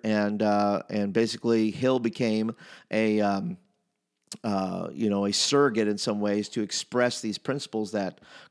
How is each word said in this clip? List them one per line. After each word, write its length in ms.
and, 400
uh, 460
and 240
basically 580
Hill 280
became 540
a, 300
um, 340
uh, 480
you 180
know, 140
a 80
surrogate 560
in 100
some 220
ways 300
to 120
express 600
these 160
principles 560
that 260